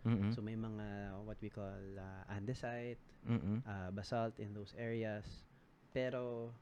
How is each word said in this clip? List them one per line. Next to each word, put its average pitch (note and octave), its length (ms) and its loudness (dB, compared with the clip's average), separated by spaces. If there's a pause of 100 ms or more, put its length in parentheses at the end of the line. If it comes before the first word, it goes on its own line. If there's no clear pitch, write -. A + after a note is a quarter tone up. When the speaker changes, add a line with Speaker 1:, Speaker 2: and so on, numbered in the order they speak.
Speaker 1:
Mm-mm. G#2+ 320 8
Speaker 2:
So, A2+ 60 0
may A2 160 -2
mga A2 260 -2 (400)
what G#2+ 160 -6
we G#2+ 100 -4
call, G2 300 -4 (160)
uh, F#2+ 320 -8
andesite, A#2+ 720 -2 (240)
Speaker 1:
Mm-mm. A2 400 4
Speaker 2:
uh, F#2+ 300 -2
basalt A2+ 440 2
in G#2 140 -4
those G#2 240 -8
areas. A2+ 480 0 (680)
Pero B2 640 0 (120)